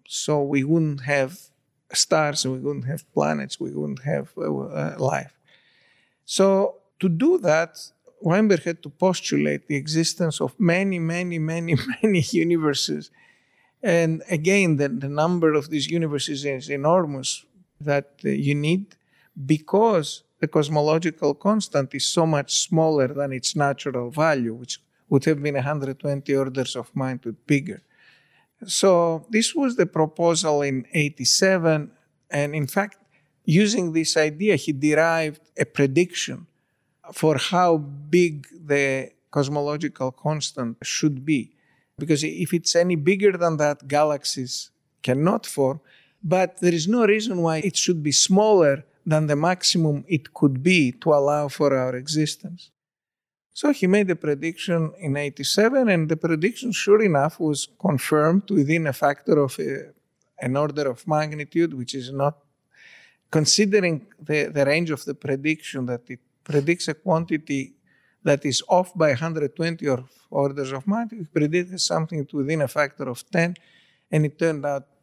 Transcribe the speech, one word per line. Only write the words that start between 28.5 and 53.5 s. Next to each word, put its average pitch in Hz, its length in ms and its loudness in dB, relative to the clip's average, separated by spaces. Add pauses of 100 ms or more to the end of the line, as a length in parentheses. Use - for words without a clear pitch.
So 170 640 2
this 226 260 0
was 269 220 -2
the 185 80 2
proposal 160 800 0
in 131 320 -4
eighty-seven, 156 960 2 (400)
and 143 240 -2
in 151 120 -2
fact, 196 300 -4 (480)
using 190 480 2
this 160 240 -2
idea, 160 400 2
he 147 160 -4
derived 151 720 0 (160)
a - 80 0
prediction - 800 -2 (640)
for 156 240 2
how 175 400 2
big 147 720 0 (200)
the 139 440 0 (200)
cosmological 147 800 -2
constant 135 720 -6
should 139 420 -2
be. 143 300 -2 (440)
Because 151 260 -2
if 170 300 -4
it's 165 200 -2
any 175 220 2
bigger 190 360 2
than 170 260 0
that, 147 280 0
galaxies 143 840 -2 (320)
cannot 156 440 0
form, 139 340 -2 (420)
but 180 380 0
there 175 120 4
is 165 160 -2
no 233 160 4
reason 208 380 2
why 160 160 0
it 160 180 -4
should 170 260 0
be 147 80 -2
smaller 180 760 4 (200)
than 156 220 2
the 147 100 2
maximum 160 720 0
it 165 240 -2
could 135 300 2
be 156 300 4
to 156 200 0
allow 147 340 2
for 139 300 0
our 127 180 -2
existence. 151 760 -6 (880)